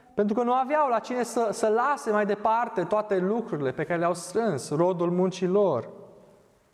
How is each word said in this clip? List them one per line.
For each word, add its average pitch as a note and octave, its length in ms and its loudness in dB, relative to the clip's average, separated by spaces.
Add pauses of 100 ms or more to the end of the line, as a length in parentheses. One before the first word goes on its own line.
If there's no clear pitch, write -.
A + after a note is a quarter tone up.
(140)
pentru G#3 220 0
că A#3+ 80 0
nu A#3+ 100 2
aveau C4 360 2
la A3+ 100 2
cine B3 240 -4
să, A#3 280 0
să - 160 0
lase A#3+ 440 2
mai G#3 140 2
departe A3 580 0
toate G#3 340 0
lucrurile F#3 540 -2
pe D#3+ 120 -4
care E3+ 160 -2
le-au F3 140 0
strâns, E3+ 560 -2
rodul E3+ 400 0
muncii F3+ 380 0
lor. F3+ 420 2 (840)